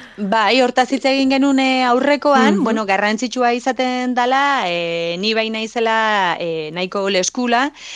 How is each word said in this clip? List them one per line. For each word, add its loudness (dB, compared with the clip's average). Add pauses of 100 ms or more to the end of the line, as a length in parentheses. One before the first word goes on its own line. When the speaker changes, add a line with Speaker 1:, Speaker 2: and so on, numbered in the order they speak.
(180)
Speaker 1:
Bai, 2
hortaz 2
hitz -2
egin 2
genuen, 2
eh, 2
aurrekoan, 2
Speaker 2:
Mhm. 0
Speaker 1:
bueno, 0
garrantzitsua 0
izaten -2
dala, 2
eh, -4
ni 0
bai 0
naizela, 0
eh, -6
nahiko -4
leskula, -2 (240)